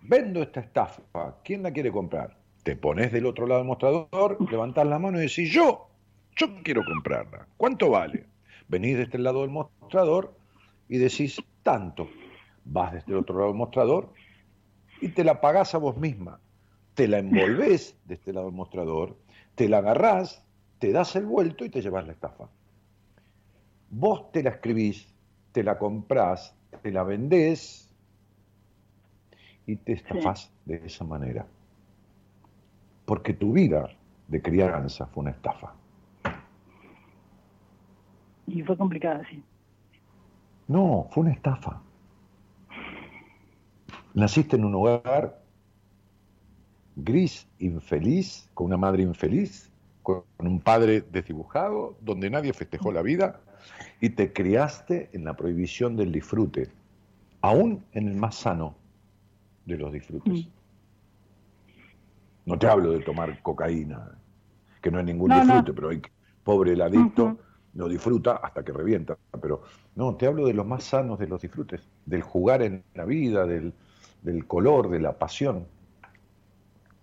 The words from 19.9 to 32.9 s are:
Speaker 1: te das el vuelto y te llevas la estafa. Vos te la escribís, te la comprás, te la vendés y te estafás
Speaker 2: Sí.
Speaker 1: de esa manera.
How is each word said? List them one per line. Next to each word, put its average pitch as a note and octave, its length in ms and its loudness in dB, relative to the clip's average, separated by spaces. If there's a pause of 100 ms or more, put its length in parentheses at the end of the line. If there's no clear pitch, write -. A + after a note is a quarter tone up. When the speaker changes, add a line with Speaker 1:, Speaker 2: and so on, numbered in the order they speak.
Speaker 1:
te G2+ 140 0
das E3+ 240 0
el G3+ 100 -2
vuelto F#3+ 380 -2
y - 60 -10
te C3 120 -6
llevas F#2+ 240 -6
la D#2+ 60 -14
estafa. - 360 -14 (1400)
Vos G#3 420 0
te D#3+ 100 0
la C3+ 80 2
escribís, A2 640 -2 (400)
te A#2+ 120 0
la G2+ 140 0
comprás, G#2 760 -2 (280)
te G#2 100 -6
la F#2+ 100 0
vendés D3 840 0 (1800)
y G#2+ 100 -6
te - 160 -8
estafás A2 500 -4
Speaker 2:
Sí. - 80 -20 (160)
Speaker 1:
de E2 200 -8
esa E2 180 -12
manera. C#2 420 -8 (1600)